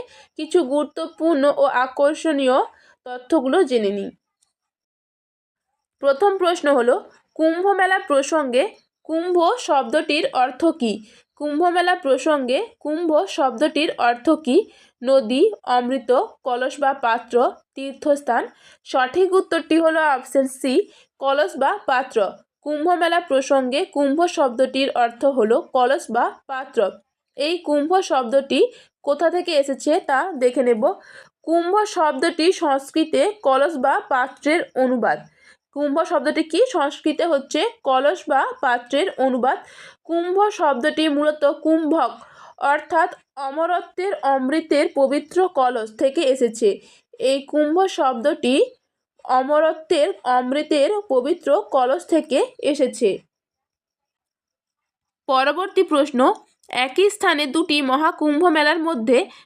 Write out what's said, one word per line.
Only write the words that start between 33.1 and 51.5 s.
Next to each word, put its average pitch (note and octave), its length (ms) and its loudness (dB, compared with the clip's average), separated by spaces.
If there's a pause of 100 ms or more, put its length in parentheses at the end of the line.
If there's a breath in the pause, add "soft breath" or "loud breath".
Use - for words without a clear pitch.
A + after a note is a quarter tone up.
কলস C#4 340 2
বা C4+ 180 0 (140)
পাত্রের C#4 520 0 (140)
অনুবাদ। A#3 440 0 (580 soft breath)
কুম্ভ C#4+ 280 -2
শব্দটি D4+ 380 0
কি? D#4+ 180 -2 (120)
সংস্কৃতে D4+ 540 -2
হচ্ছে D4 340 -2 (220)
কলস C#4 460 0
বা C#4 120 2 (200)
পাত্রের C4 480 0 (100)
অনুবাদ। C4 400 0 (460 loud breath)
কুম্ভ E4+ 320 -2 (160)
শব্দটি D4+ 560 0
মূলত D4 340 -2 (180)
কুম্ভক D#4 520 0 (520 loud breath)
অর্থাৎ D#4 460 0 (280)
অমরত্বের E4+ 720 -4 (120)
অমৃতের C#4+ 720 0
পবিত্র C#4 440 0 (160)
কলস B3 340 0 (100)
থেকে C#4+ 280 0
এসেছে। A#3+ 420 0 (520 soft breath)
এই C4+ 260 0
কুম্ভ D4+ 300 0 (140)
শব্দটি C4 640 0 (720)
অমরত্বের D4+ 840 0 (200)
অমৃতের C#4 600 0 (180)
পবিত্র C4+ 400 -2 (220)